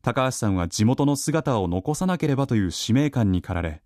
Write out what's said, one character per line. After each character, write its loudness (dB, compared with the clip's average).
高 0
橋 0
さ -2
ん 2
は 0
地 0
元 4
の 2
姿 0
を 0
残 -2
さ -4
な 0
け 0
れ 2
ば 0
と -2
い 2
う 0
使 -2
命 4
感 2
に 2
駆 -6
ら -4
れ -10